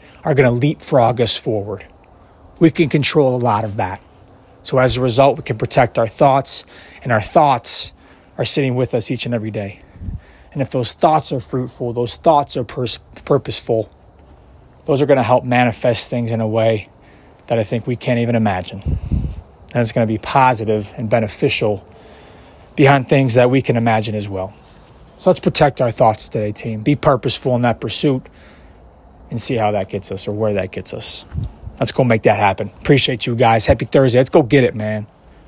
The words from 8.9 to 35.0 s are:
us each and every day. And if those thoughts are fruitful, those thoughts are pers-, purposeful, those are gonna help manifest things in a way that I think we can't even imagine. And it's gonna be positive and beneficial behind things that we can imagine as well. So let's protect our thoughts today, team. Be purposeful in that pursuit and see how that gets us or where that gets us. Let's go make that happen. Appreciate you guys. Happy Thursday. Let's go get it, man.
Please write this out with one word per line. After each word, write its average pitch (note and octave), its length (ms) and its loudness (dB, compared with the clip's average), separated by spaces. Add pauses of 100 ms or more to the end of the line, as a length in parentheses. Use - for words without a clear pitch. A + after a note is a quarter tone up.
us A#2 160 -2
each A#2+ 160 -6
and A#2+ 80 -4
every A2 160 -4
day. G2+ 300 -10 (720)
And C#3+ 100 -6
if C3 100 -6
those B2+ 200 -2
thoughts D#3 400 0
are C3+ 80 -4
fruitful, B2+ 540 -8
those A#2+ 240 -4
thoughts D3 400 2
are B2+ 80 -4
pers-, - 340 -6 (240)
purposeful, - 680 -2 (960)
those C#3 180 0
are D3 40 2
gonna C3 180 4
help B2+ 220 2
manifest B2 640 0
things A#2+ 240 -4
in A2+ 80 -2
a A2+ 60 -2
way A2+ 420 0 (580)
that A#2 100 0
I A2 60 0
think A2+ 240 -6
we B2 80 -4
can't A#2+ 240 -2
even A#2+ 160 0
imagine. G2 480 -2
And - 960 -6
it's A#2 140 0
gonna A#2+ 120 2
be A2 120 -2
positive A2 800 0
and A2+ 120 -6
beneficial A2 800 -2 (840)
behind C#3 360 4
things C3+ 240 2
that B2 180 4
we C3+ 100 2
can A#2+ 140 0
imagine A2 400 0
as G2+ 140 -6
well. F#2+ 240 -8 (640)
So - 120 0
let's F3 120 2
protect D3 400 2
our A#2+ 100 0
thoughts A2 380 2
today, G#2+ 240 -4
team. A2 280 -8
Be C#3+ 140 2
purposeful C3 640 0
in A#2+ 60 0
that A#2+ 180 0
pursuit C3 460 0 (1000)
and A#2 120 -4
see - 140 0
how G#2+ 160 0
that G2 180 -4
gets G2 200 -8
us F#2+ 160 -8
or G#2+ 60 -6
where G#2 220 -2
that F#2+ 180 -4
gets - 220 -10
us. - 320 -10 (560)
Let's A#2+ 100 0
go C3+ 140 2
make A2+ 180 2
that G#2 160 4
happen. G2+ 400 0
Appreciate C3+ 480 2
you A#2+ 80 -2
guys. A2+ 300 4
Happy B2 200 0
Thursday. B2+ 340 4
Let's C3+ 100 2
go F3 120 6
get C3 220 4
it, A#2 100 0
man. G#2+ 320 -6 (420)